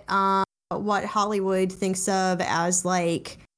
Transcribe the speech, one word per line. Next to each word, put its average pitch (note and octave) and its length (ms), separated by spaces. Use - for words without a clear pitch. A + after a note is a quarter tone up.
uh, G3 340
what G3+ 340
Hollywood G3 680
thinks F#3 360
of F#3 320
as, E3+ 440
like, F3 540